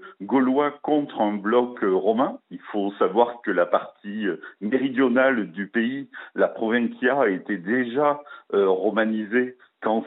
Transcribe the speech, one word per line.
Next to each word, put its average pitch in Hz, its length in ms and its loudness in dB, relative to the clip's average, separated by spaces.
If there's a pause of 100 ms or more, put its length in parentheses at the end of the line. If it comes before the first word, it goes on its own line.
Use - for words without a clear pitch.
(220)
gaulois 131 500 2 (120)
contre 143 380 -2
un 104 120 0
bloc, 117 500 0
euh, 95 120 4
romain. 113 420 0 (140)
Il - 100 -14 (100)
faut 101 280 -2
savoir 113 420 2
que 104 100 -4
la 87 140 2
partie, 101 640 -4
euh, 82 120 -4 (220)
méridionale 127 880 0
du 95 160 -8
pays, 127 400 -4 (280)
la 95 140 2
Provincia, 120 800 0
était 95 280 -2
déjà, 123 640 0 (320)
euh, 98 160 4
romanisée 110 880 0 (240)
quand 110 260 0